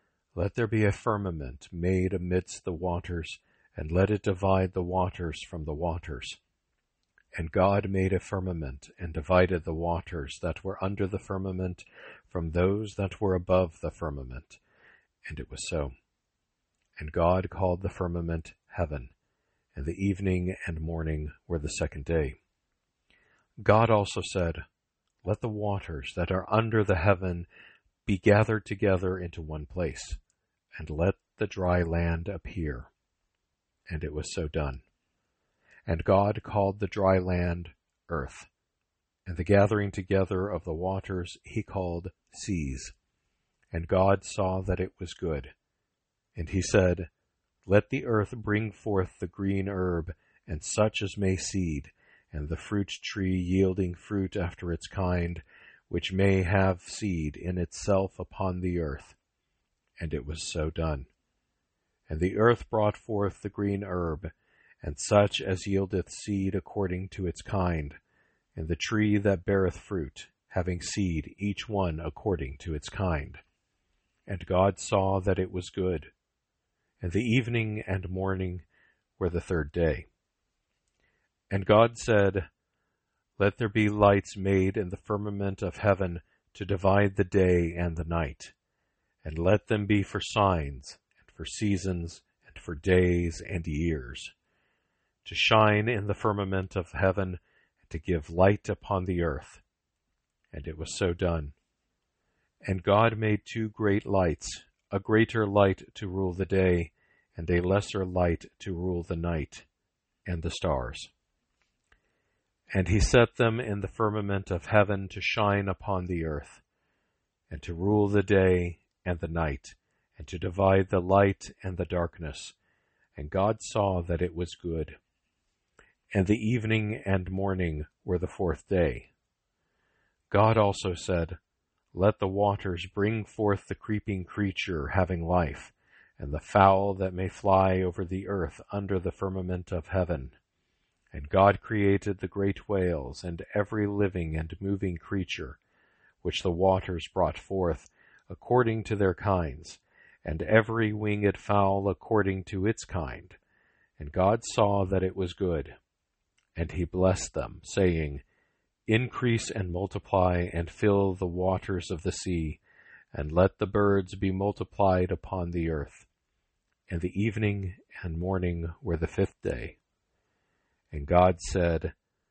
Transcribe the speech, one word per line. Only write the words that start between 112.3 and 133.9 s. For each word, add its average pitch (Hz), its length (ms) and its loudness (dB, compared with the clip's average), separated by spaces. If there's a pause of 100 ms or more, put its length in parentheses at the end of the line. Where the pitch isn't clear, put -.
And 92 160 0
he 104 100 4
set 117 380 6
them 117 240 2
in 104 180 -4
the 95 80 -6
firmament 104 640 -2
of 87 140 -4
heaven 101 440 4
to 98 120 -12
shine 101 480 0
upon 92 380 -4
the 85 180 -2
earth, - 360 -8 (880)
and 73 140 -12
to 90 100 -8
rule 101 360 2
the 101 140 4
day 92 580 4 (240)
and 90 160 -4
the 82 80 -6
night, 80 440 -4 (440)
and 76 100 -16
to 92 100 -10
divide 95 520 4
the 98 100 2
light 95 500 4 (140)
and 92 140 -6
the 90 80 -2
darkness. 85 680 -6 (640)
And 76 140 -10
God 101 320 0
saw 98 400 0
that 87 200 -2
it 87 140 -2
was 85 200 -6
good. 82 440 -6 (1120)
And 95 140 2
the 107 180 2
evening 110 500 0 (100)
and 92 260 0
morning 92 560 -2 (160)
were 90 160 -2
the 85 80 -4
fourth 85 400 -4
day. 80 460 0 (1160)
God 110 280 6
also 101 360 2
said, 85 440 -2 (560)
"Let 98 260 2
the 101 80 0
waters 98 580 -2
bring 104 380 -2
forth 101 440 -2
the 101 80 -6
creeping 101 500 -6